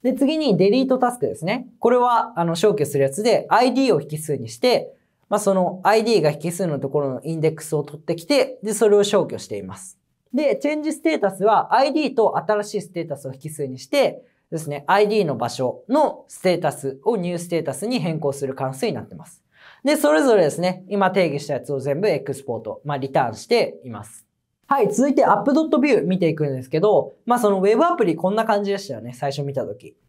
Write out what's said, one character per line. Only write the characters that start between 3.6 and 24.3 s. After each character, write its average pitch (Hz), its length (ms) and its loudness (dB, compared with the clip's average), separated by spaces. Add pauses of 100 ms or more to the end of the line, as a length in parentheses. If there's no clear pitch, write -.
イ 254 100 2
デ 269 100 2
ィ 269 120 2
ー - 0 -
を 151 60 2
引 151 180 -10
数 147 180 -4
に 117 120 -10
し - 100 -14
て、 - 360 0 (340)
ま 202 80 0
あ、 - 20 2
そ 202 140 2
の 185 320 0
ア 196 100 6
イ 226 80 4
デ 220 140 2
ィ - 20 6
ー 156 40 2
が 151 80 4
引 160 200 -6
数 180 160 -4
の 143 140 -4
と 139 80 -6
こ 147 120 0
ろ 139 100 -2
の 127 120 -8
イ 160 140 -6
ン 156 40 -6
デ 156 120 2
ッ 156 40 -12
ク - 60 -16
ス - 140 -4
を 143 80 -2
取 151 140 -14
っ - 20 -18
て - 160 -4
き - 80 -14
て、 - 380 0
で、 214 100 -6
そ 214 160 2
れ 208 80 6
を 202 80 6
消 196 220 2
去 107 120 -10
し - 80 -14
て 104 120 -10
い 95 40 -12
ま 95 140 -14
す。 - 200 -20 (360)
で、 269 240 0
チ 285 120 -4
ェ 302 60 0
ン 302 80 -6
ジ 302 100 -2
ス 311 80 -8
テ 320 160 0
ー - 40 -4
タ 196 100 0
ス 185 120 -6
は 202 320 2
ア 262 100 4
イ 285 100 0
デ 302 60 2
ィ 285 80 0
ー - 60 -6
と 220 220 2
新 208 280 -2
し 208 120 -12
い 190 60 -2
ス - 80 -16
テ 165 140 -8
ー 160 40 -12
タ 139 80 -8
ス 135 120 -16
を 127 40 -10
引 - 180 -14
数 143 160 -8
に 127 120 -10
し - 80 -18
て - 360 0 (280)
で 165 80 -6
す 156 100 -8
ね、 143 180 -8
ア 196 140 4
イ 208 80 4
デ 220 80 0
ィ 208 60 2
ー - 20 2
の 139 120 -2
場 120 120 -4
所 127 400 -4
の 277 400 0
ス - 140 -20
テ 180 140 2
ー 170 60 -4
タ 147 80 0
ス 135 340 -8
を 226 120 0
ニ 175 160 -4
ュ - 40 -4
ー - 20 -6
ス 175 100 -10
テ 170 120 0
ー - 40 -6
タ 135 80 -4
ス 202 140 -8
に 247 120 -2
変 156 220 -4
更 143 120 -2
す 139 140 -6
る 131 80 -6
関 131 200 -6
数 240 120 -4
に 190 60 -2
な 117 80 -6
っ 92 60 -14
て - 80 -20
ま 80 120 -18
す。 - 160 -20 (420)
で、 294 120 4
そ 294 160 4
れ 311 100 4
ぞ 247 140 6
れ 185 60 6
で 147 80 4
す 147 100 -8
ね、 185 280 -2
今 196 220 2
定 185 200 2
義 143 120 -6
し - 40 -12
た 147 80 -4
や 120 60 -4
つ - 120 -8
を 139 80 -2
全 139 200 -2
部 208 80 2
エ 160 120 0
ク 139 140 -6
ス - 80 -12
ポ 120 140 -6
ー - 60 -8
ト、 - 220 -10
ま 147 100 -4
あ、 - 40 -4
リ 131 120 -6
タ 156 120 2
ー 120 100 0
ン - 40 -10
し - 100 -16
て 233 380 0
い 123 60 -12
ま 107 140 -12
す。 - 220 -20 (400)